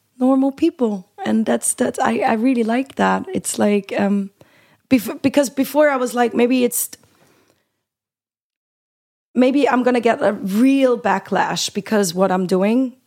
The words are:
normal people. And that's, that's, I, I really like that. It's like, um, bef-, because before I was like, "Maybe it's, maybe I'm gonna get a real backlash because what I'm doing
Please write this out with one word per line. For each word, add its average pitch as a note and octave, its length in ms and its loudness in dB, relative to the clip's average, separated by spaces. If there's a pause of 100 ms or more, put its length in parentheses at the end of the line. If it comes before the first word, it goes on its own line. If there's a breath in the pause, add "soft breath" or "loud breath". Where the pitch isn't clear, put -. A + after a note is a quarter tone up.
(180)
normal C4+ 340 2
people. A#3+ 560 -2 (160)
And A3 200 0
that's, A#3 300 -2
that's, B3 240 -2
I, A#3 200 0
I A3+ 160 0
really A#3+ 300 0
like B3 300 -4
that. F#3+ 400 0
It's - 240 -8
like, G#3 400 0
um, G3+ 320 -2 (600 soft breath)
bef-, C4 320 0
because C#4 280 2
before D4 400 2
I C4+ 60 0
was B3 180 -4
like, A#3+ 200 0
"Maybe B3 300 2
it's, - 260 -4 (2500 soft breath)
maybe B3+ 340 2
I'm B3 140 2
gonna B3 180 0
get A3+ 220 0
a G3+ 100 2
real B3 680 2
backlash F#3 760 -2
because G3+ 400 -2
what F#3 180 2
I'm F#3 140 0
doing A3 500 0 (100)